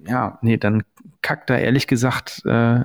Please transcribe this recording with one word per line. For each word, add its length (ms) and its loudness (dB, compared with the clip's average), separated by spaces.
ja, 360 -4
nee, 140 2
dann 260 0
kackt 280 -6
da 80 2
ehrlich 280 0
gesagt, 600 -2
äh, 380 2